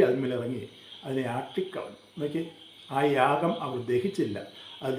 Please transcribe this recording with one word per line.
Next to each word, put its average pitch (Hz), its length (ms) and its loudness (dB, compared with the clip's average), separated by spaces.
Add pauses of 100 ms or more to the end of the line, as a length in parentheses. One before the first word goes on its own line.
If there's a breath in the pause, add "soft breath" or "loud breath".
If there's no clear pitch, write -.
അതിന്മേലിറങ്ങി 123 560 0 (420 loud breath)
അതിനെ 135 200 -2 (100)
ആട്ടിക്കളഞ്ഞു. - 680 -6 (200)
നോക്കി, 147 220 -2 (540)
ആ 139 40 2 (180)
യാഗം 143 340 4 (140)
അവർ 127 120 -4 (120)
ദഹിച്ചില്ല. 123 480 2 (440 loud breath)
അത് 135 180 -2